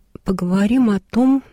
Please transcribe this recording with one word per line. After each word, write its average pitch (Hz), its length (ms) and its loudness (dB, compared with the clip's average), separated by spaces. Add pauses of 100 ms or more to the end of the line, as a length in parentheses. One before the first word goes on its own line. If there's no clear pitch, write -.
(260)
поговорим 202 640 0
о 196 100 0
том, 262 540 0